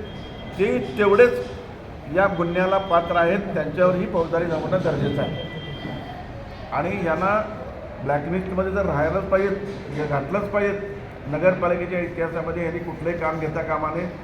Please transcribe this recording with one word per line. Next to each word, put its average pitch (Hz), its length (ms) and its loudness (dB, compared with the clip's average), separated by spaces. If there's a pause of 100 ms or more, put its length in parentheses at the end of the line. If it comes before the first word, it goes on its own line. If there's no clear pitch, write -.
(580)
ते 220 400 2
तेवढेच 208 340 8 (840)
या 196 100 6
गुन्ह्याला 185 520 2
पात्र 175 380 2
आहेत, 170 220 4
त्यांच्यावरही 180 680 2
फौजदारी 165 380 2
नमुना 160 320 0
गरजेचा 151 460 2
आहे. - 300 -4 (1200)
आणि 175 340 -2
यांना 190 500 2 (460)
ब्लॅकलिस्टमध्ये 180 680 0
जर 196 140 2
राहायलाच 185 380 0
पाहिजेत, 196 320 2 (340)
हे 151 160 -4
घातलंच 165 380 0
पाहिजेत. 202 360 0 (480)
नगरपालिकेच्या 175 720 2
इतिहासामध्ये 165 640 -2
यांनी 170 140 -2
कुठलंही 170 400 -4
काम 160 220 0
घेता 156 220 -2
कामा 156 280 -2
नये. 175 160 -2 (180)